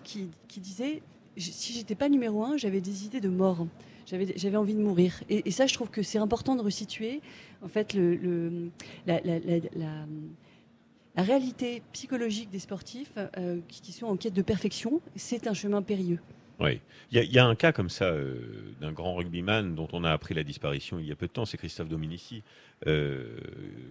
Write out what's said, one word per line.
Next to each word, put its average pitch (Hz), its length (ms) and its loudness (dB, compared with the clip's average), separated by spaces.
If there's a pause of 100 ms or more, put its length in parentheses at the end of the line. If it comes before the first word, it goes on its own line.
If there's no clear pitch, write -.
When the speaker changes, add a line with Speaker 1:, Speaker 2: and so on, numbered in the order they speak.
Speaker 1:
qui, 196 260 -8 (200)
qui - 100 -14
disait, « 220 420 -6 (360)
J-, 170 160 -6
si - 200 -8
j'étais 220 220 -4
pas 285 140 2
numéro 226 340 4
un, 277 140 0
j'avais 196 240 2
des 196 240 -6
idées 220 160 -6
de 196 80 2
mort. » 180 360 4 (400)
J'avais, 185 300 -2
j'avais 196 220 2
envie 214 180 4
de 214 60 4
mourir. 180 480 6
Et, 208 180 2
et 208 40 2
ça, 262 140 6
je 269 80 4
trouve 233 160 -4
que 214 140 -2
c'est 214 160 0
important 226 360 2
de 247 60 0
resituer, 220 600 -2 (420)
en 185 60 -10
fait, 214 240 0
le, 175 220 6
le, 170 540 -2 (380)
la, 170 140 2
la, 165 180 0
la, 170 180 2 (180)
la, 156 300 -6 (1080)
la 180 80 2
réalité 247 580 0 (120)
psychologique 233 580 -4
des 190 80 -6
sportifs, 226 580 -10 (200)
euh, 175 320 -2
qui, - 120 -20
qui 180 120 -14
sont - 140 -10
en 202 100 2
quête 208 160 -4
de 190 100 4
perfection. 220 580 0 (140)
C'est 233 320 -4
un 220 60 2
chemin 202 280 2
périlleux. 185 380 0 (400)
Speaker 2:
Oui. 71 200 2 (320)
Il 113 60 4
y - 20 10
a, 120 40 8
il 90 100 0
y 123 60 12
a 127 60 12
un 117 100 6
cas 165 180 6
comme 92 160 0
ça, - 160 0
euh, 60 720 -2
d'un 76 140 -6
grand 87 220 -4
rugbyman 87 600 0
dont 80 160 -4
on 85 140 -2
a 80 60 6
appris 78 220 0
la 80 100 0
disparition 71 560 -4
il 80 60 -6
y 73 60 -6
a 73 40 -6
peu 87 120 -4
de - 40 -12
temps, 117 140 -4
c'est 85 120 -8
Christophe 82 320 -8
Dominici. 80 540 -8 (440)
Euh, 69 520 0 (520)